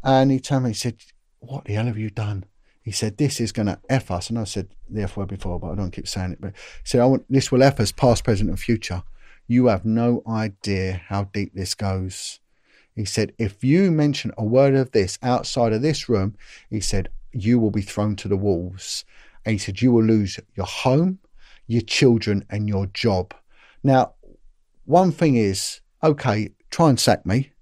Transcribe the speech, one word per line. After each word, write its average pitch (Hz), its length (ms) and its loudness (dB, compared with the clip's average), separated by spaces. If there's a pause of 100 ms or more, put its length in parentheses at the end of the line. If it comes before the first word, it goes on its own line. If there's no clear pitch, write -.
And 135 280 4
he 131 100 2
turned 131 240 -2
me, 120 60 0
he 107 40 -4
said, 120 220 -6 (440)
"What - 260 -14
the 104 80 -6
hell 110 100 0
have 117 140 -4
you 110 100 -6
done?" 104 380 -6 (340)
He 104 120 -10
said, 107 260 -6
"This 139 220 -2
is 110 120 -2
gonna 101 260 -2 (120)
F 135 200 -2
us." 87 200 -6
And 117 80 -4
I 110 60 -4
said 95 240 -8 (200)
the 107 140 -6
F 95 160 -6
word 98 100 -6
before, 90 320 -6
but 82 120 -8
I - 20 -6
don't 95 160 -4
keep - 180 -12
saying 92 240 -6
it. - 80 -12
But 95 140 -12
he - 300 -18
said, 123 180 2
"I - 20 4
want, 131 240 2
this 135 240 0
will 127 100 4
F 135 160 4
us 104 140 0
past, 120 320 2
present 104 240 0
and 98 100 -4
future. 101 440 -4 (440)
You 123 200 4
have 98 180 2
no 117 420 2
idea 98 840 -4
how 101 160 -2
deep 98 300 -6
this 92 200 -8
goes." 95 680 -6 (540)
He 110 100 -6
said, 101 340 -4
"If 110 240 -4
you 175 280 4
mention 147 460 0
a 113 80 -4
word 135 300 4
of 131 160 0
this 95 320 0
outside 123 500 0
of 110 80 0
this 151 280 -2
room," 104 280 0 (320)
he 110 120 -4
said, 95 280 -2 (240)
"you 117 260 2
will 110 120 2
be 104 120 -2
thrown 104 340 -2
to - 120 -10
the 98 80 2
wolves." 95 680 -4 (400)
And 113 80 -2
he 104 60 0
said, 98 220 -6
"You 123 120 4
will 113 120 6
lose 110 340 2 (180)
your 95 100 -6
home, 170 540 0 (460)
your 113 160 0
children 110 680 2
and 104 180 -4
your 98 180 -2
job." 98 460 -2 (500)
Now, 131 320 2 (720)
one 175 280 4
thing 147 240 2
is, 98 440 0 (220)
okay, 135 480 2 (200)
try 165 200 4
and 117 100 4
sack - 240 2
me 120 380 -2